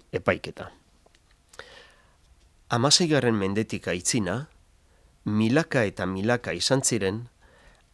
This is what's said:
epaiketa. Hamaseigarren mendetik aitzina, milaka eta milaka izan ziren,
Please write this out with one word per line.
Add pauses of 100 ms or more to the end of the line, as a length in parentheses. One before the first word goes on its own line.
(140)
epaiketa. (2000)
Hamaseigarren
mendetik
aitzina, (760)
milaka
eta
milaka
izan
ziren, (680)